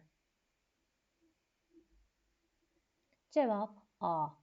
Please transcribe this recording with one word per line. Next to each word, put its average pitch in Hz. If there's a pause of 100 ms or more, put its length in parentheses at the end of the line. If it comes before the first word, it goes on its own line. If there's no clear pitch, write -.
(3250)
Cevap 220 (300)
A. 160 (160)